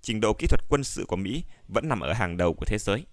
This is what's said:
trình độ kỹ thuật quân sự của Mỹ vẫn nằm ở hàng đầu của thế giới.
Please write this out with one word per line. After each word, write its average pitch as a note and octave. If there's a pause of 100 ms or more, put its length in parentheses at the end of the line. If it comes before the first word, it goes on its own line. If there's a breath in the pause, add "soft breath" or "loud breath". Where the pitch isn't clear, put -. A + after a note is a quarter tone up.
trình A2
độ A2
kỹ D#3+
thuật -
quân C#3
sự -
của F2+
Mỹ G2 (240 soft breath)
vẫn A2+
nằm A2+
ở C#2+
hàng F2+
đầu F2
của -
thế G#2
giới. A2